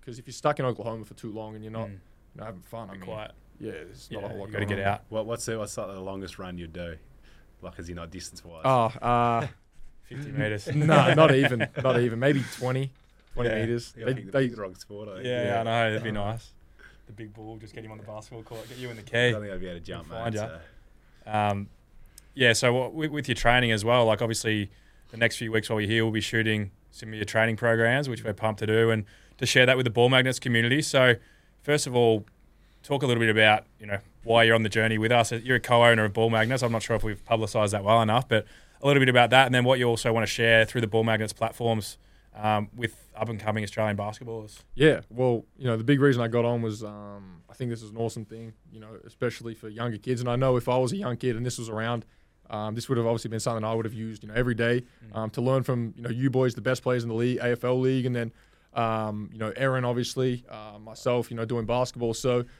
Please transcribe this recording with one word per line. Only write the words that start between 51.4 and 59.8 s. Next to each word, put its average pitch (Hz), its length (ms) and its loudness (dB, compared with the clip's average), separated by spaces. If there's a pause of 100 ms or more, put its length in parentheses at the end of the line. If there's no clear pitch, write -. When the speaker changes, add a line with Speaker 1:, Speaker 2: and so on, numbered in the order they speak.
Speaker 1:
this 123 120 -6
was 113 120 -10
around, 113 340 -4 (460)
um, 107 260 -6
this 117 140 -8
would 131 80 -2
have 117 100 0
obviously 113 220 0
been 113 100 -6
something 113 240 -4
I 110 100 -2
would 113 120 -2
have 113 80 -8
used, 110 280 -10
you 107 60 -18
know, 107 80 -16
every 123 180 0
day, 120 280 2 (240)
Speaker 2:
Mm. 107 100 -18
Speaker 1:
um, 110 160 -4
to 135 100 -6
learn 127 220 2
from, 120 320 -4
you 117 80 -14
know, 117 60 -6
you 127 200 0
boys, 131 260 2
the 110 60 -10
best 127 220 -2
players 123 200 0
in 117 60 -6
the 113 60 -4
league, 120 240 0
A 120 120 0
F 120 120 -4
L 127 160 0
league, 131 260 0
and 127 80 -2
then, 117 200 -4 (400)
um, 110 580 -2
you 110 80 -16
know, 110 160 -6
Aaron, 131 300 0